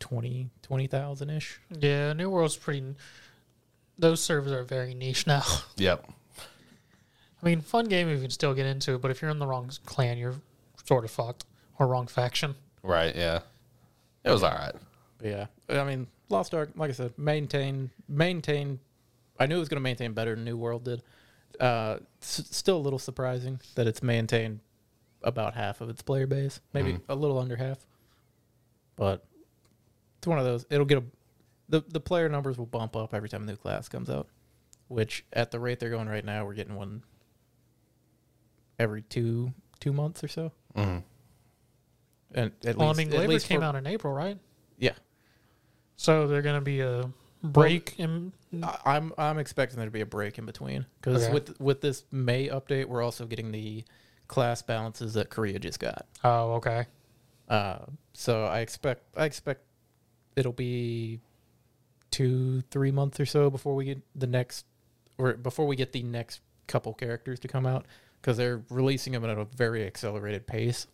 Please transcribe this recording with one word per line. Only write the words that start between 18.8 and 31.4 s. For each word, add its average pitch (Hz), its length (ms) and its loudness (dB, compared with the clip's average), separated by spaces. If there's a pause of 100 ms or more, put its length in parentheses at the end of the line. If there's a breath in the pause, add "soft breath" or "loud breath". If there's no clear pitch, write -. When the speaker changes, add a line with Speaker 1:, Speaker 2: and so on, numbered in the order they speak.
Speaker 1:
I 131 80 4
knew 156 100 2
it 175 40 2
was 151 80 -4
gonna 143 120 -2
maintain 123 340 -2
better 113 200 0
than 113 100 -6
New 120 120 -4
World 117 280 -4
did. 120 180 -4 (580 soft breath)
Uh, 117 380 2 (220)
s-, - 300 -6
still - 260 4
a - 60 2
little 135 160 0
surprising 127 640 -4 (160)
that 117 100 4
it's 110 160 0
maintained 113 560 2 (640)
about 113 320 0
half 104 260 -4
of 113 80 -8
its 117 140 -10
player 135 240 0
base, 139 340 -2 (120)
maybe 131 220 0
Speaker 3:
Mm-hmm. 110 180 -6
Speaker 1:
a - 20 -2
little 139 240 2
under 127 180 -2
half. 131 220 -4 (1160)
But 98 280 0 (920)
it's - 80 -8
one 165 120 2
of 131 60 2
those. 123 260 0
It'll 143 160 4
get 139 120 6
a, 120 60 -2 (640)